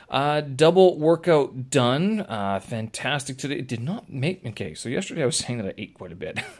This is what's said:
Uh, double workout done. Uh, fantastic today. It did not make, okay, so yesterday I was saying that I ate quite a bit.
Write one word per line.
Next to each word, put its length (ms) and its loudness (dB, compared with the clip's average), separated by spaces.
Uh, 320 0
double 560 6
workout 720 2
done. 520 2
Uh, 380 -4
fantastic 800 -6
today. 220 -4
It 80 -8
did 140 -4
not 300 -8
make, 320 -4
okay, 300 -8
so 160 -10
yesterday 320 -4
I 60 2
was 100 -2
saying 220 -4
that 80 -4
I 100 -6
ate 160 -12
quite 180 -16
a 40 -14
bit. 240 -10